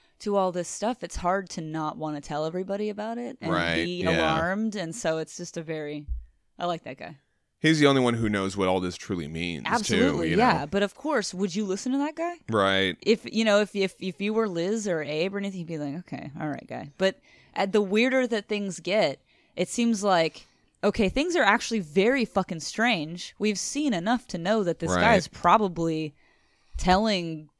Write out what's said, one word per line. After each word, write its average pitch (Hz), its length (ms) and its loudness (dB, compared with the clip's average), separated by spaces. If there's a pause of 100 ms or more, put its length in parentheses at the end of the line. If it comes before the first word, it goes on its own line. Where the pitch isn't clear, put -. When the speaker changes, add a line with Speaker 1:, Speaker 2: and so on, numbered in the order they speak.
(200)
Speaker 1:
to 202 160 0
all 185 160 2
this 175 160 -4
stuff, 233 340 -4
it's 175 140 -8
hard 185 340 0
to - 100 -10
not 156 380 -6
wanna 151 240 -6
tell 151 240 -4
everybody 190 420 -4
about 214 300 -6
it 240 220 -8
and - 120 -4
Speaker 2:
Right, 85 320 2
Speaker 1:
be 175 180 -4
Speaker 2:
yeah. 80 360 2
Speaker 1:
alarmed. 202 360 -2
And 165 200 -6
so 160 240 -2
it's 160 180 -8
just 175 220 -12
a 170 40 -4
very, 151 440 -8 (520)
I - 80 -6
like 170 180 -4
that 123 140 -12
guy. 139 200 -14 (400)
Speaker 2:
He's 156 220 4
the 147 60 8
only 139 160 6
one 120 120 4
who 113 140 0
knows 98 280 -2
what 95 120 2
all 92 120 2
this 90 160 -4
truly 85 320 -6
means, 82 360 -6
too, 160 60 -4
Speaker 1:
Absolutely, - 600 2
Speaker 2:
you 165 80 0
Speaker 1:
yeah. 226 220 4
Speaker 2:
know? 147 60 -6
Speaker 1:
But 190 160 -2
of 202 120 -2
course, 277 400 -4
would 185 200 -4
you 208 100 -2
listen 202 280 -4
to 269 60 0
that 302 160 -2
guy? 339 200 -6 (160)
Speaker 2:
Right. 95 520 4
Speaker 1:
If, - 280 2
you 226 140 0
know, 208 160 4
if, 208 140 -2
if, 190 240 -2
if 185 220 -8
you 208 140 -2
were 220 140 0
Liz 196 380 -2
or 170 160 -2
Abe 156 320 -2
or 202 40 -6
anything, 196 220 -6
you'd 160 80 -10
be 160 100 -8
like, 143 220 -6
"Okay, 131 300 -12 (100)
all 151 80 -4
right, 135 180 -10
guy." 123 320 -12
But, 190 200 0 (380)
uh, 202 100 0
the 202 160 2
weirder 247 460 2
that 214 200 -4
things 202 320 -4
get, 175 400 0 (360)
it 180 140 0
seems 233 340 2
like, 170 420 2 (380)
okay, 208 240 4
things 320 260 2
are 311 80 4
actually 214 380 2
very 190 460 2
fucking 185 340 -2
strange. 175 760 -2
We've 202 200 0
seen 285 360 -2
enough 208 340 0
to - 100 -6
know 202 240 2
that 170 160 0
this 170 140 -2
Speaker 2:
Right. 180 80 4
Speaker 1:
guy 220 160 6
is 180 120 0
probably 165 840 2 (640)
telling 180 720 2 (120)